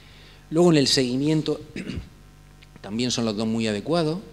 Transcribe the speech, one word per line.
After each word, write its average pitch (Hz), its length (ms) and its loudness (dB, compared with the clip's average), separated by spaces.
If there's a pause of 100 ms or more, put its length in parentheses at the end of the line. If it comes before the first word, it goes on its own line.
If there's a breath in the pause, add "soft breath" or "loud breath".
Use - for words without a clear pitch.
(500 loud breath)
Luego 175 220 6
en 156 60 6
el 139 100 4
seguimiento 143 720 0 (160)
<clears throat> - 1080 -14
también 117 300 -4
son 117 140 -2
los 110 100 -2
dos 110 120 -2
muy 113 200 -2
adecuados, 151 520 -2 (140)